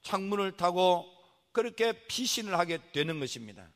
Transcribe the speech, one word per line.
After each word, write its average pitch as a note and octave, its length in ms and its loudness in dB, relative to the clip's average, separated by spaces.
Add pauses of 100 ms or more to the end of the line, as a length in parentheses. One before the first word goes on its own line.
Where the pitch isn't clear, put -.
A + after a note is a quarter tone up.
창문을 G3 540 -2
타고 F3 500 4 (460)
그렇게 A3+ 400 0 (160)
피신을 A3 500 -2
하게 E3+ 220 0 (100)
되는 D3+ 300 -2
것입니다. G#2 560 -10